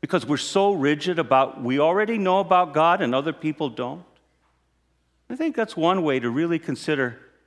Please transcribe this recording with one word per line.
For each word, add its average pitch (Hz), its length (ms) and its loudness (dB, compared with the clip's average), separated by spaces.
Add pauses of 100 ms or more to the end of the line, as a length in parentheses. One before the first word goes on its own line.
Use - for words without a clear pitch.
because 156 260 -2
we're 143 120 0
so 196 340 2
rigid 151 460 0
about, 135 440 2
we 127 160 -2
already 202 380 2
know 190 240 2
about 180 320 2
God 165 300 4
and 123 120 -2
other 143 200 -2
people 151 340 -6
don't? 127 340 -10 (1300)
I 247 80 -10
think 311 180 -2
that's 220 220 -4
one 175 260 2
way 143 160 2
to 120 120 -2
really 165 280 -2
consider 135 600 -4 (280)